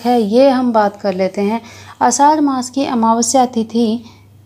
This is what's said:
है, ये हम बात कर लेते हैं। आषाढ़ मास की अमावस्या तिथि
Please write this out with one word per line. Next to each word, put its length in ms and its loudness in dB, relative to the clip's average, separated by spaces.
है, 180 2
ये 280 4
हम 220 0
बात 280 0
कर 140 -4
लेते 260 -4
हैं। 220 -2
आषाढ़ 380 2
मास 300 -2
की 140 -4
अमावस्या 640 0
तिथि 580 -2